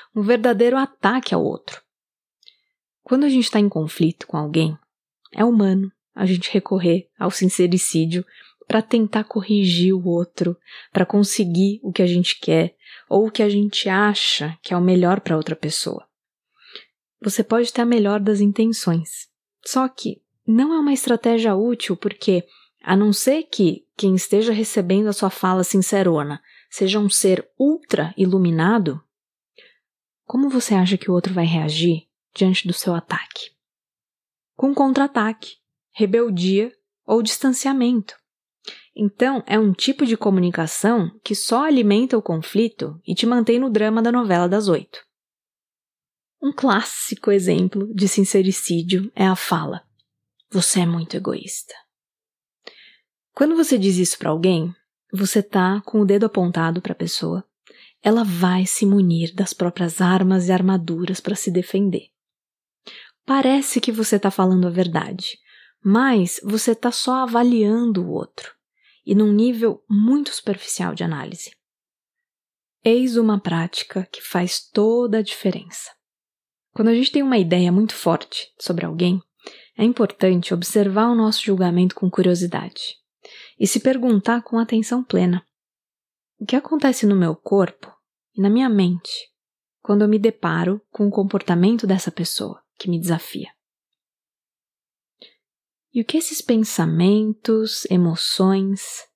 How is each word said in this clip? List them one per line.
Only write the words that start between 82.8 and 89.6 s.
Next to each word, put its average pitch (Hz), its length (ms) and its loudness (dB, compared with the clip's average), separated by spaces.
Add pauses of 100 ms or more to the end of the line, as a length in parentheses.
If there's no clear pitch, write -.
e 196 80 2
se 220 120 0
perguntar 240 600 2
com - 160 -4
atenção 233 460 -2
plena: 180 420 0 (920)
"O 208 60 -10
que 254 100 -2
acontece 277 500 0
no 202 100 4
meu 170 200 2
corpo - 580 -2 (420)
e 196 60 -2
na 202 80 2
minha 247 200 2
mente 180 640 -2 (500)